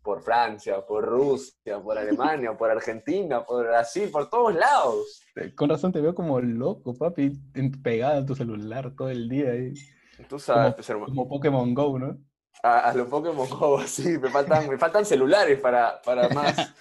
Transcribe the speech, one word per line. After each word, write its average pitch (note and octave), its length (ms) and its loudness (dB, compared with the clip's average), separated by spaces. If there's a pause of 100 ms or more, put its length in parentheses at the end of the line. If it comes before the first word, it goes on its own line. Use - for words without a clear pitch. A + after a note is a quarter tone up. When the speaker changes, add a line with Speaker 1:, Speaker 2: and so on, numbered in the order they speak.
Speaker 1:
por G2 200 -6
Francia, A2+ 640 0
por G#2+ 200 -2
Rusia, A#2 800 -2
por G#2+ 140 -4
Alemania, A2+ 580 -2
por A2 160 0
Argentina, A#2+ 720 -4
por A#2+ 240 -2
Brasil, A#2 420 0
por D3 200 -2
todos A3+ 260 2
lados. D#3+ 680 0 (360)
Speaker 2:
Con C#3+ 120 2
razón C3+ 220 0
te E3 80 -4
veo D#3+ 160 0
como D3+ 240 -2
loco, B2 540 -4
papi, C#3+ 400 -2 (220)
en, C3+ 160 -2 (100)
pegado B2 380 0
en C3+ 60 -2
tu C3+ 100 -4
celular A#2 600 -8
todo C3 140 -6
el A#2 180 -6
día C3 240 -2
ahí. B2+ 220 -6 (560)
Speaker 1:
Tú C#3 100 -10
sabes, A#2 280 4
Speaker 2:
Como, A#2 80 0
Speaker 1:
pues, - 140 -10
hermano. G#2 180 -4
Speaker 2:
como C3 200 -4
Pokémon C#3 460 0
Go, C#3 260 0
¿no? C#3 180 -6 (460)
Speaker 1:
A, A#2+ 260 4
a A#2+ 40 2
lo B2 160 -2
Pokémon D3 400 -2
Go, C#3 320 2
<laughs> - 40 -6
sí, E3 320 -2
me B2+ 120 -2
faltan, C#3+ 400 2
me C3 80 -2
faltan G3+ 280 2
celulares D3+ 540 4
para, B2 420 2
para A#2+ 280 2
más, D3 260 0 (260)